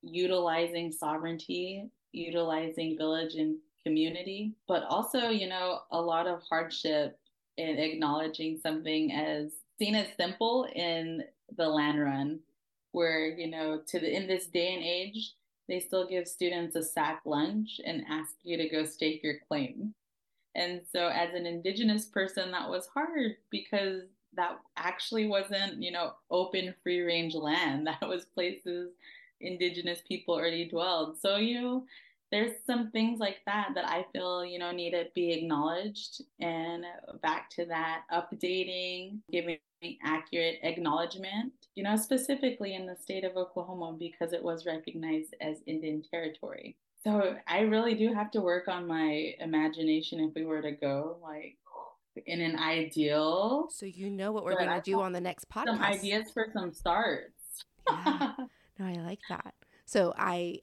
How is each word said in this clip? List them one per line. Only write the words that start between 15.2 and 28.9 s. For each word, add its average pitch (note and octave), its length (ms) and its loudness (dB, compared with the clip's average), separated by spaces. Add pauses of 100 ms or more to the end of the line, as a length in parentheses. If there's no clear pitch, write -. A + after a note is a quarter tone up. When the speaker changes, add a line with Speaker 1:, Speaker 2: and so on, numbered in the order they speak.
Speaker 1:
they F3+ 120 -2
still F3+ 260 0
give F3+ 220 -2
students F3 480 0
a E3 60 2
sack D#3+ 420 0
lunch F#3 600 0
and E3 240 -2
ask D#3 240 -4 (100)
you F3 140 -2
to E3 120 0
go D#3 160 0
stake D#3 380 -2
your D3+ 120 0 (140)
claim. D#3 460 -2 (600)
And F3 280 -2 (100)
so F3 160 2
as E3+ 260 2
an F3 120 -2
indigenous G3 600 2
person, F#3+ 460 0
that F3 180 -4
was F#3 240 -2
hard D4 380 0 (180)
because G3 520 -2 (320)
that F3 240 -2 (180)
actually G#3+ 500 0
wasn't, G3 560 0
you F3 80 -2
know, F3 220 -2 (180)
open F#3 520 2
free F3+ 180 2
range E3+ 340 2
land. D3+ 580 2
<laughs> D#3 80 -6
That - 80 -2
was F3+ 160 -2
places F3+ 640 -4 (500)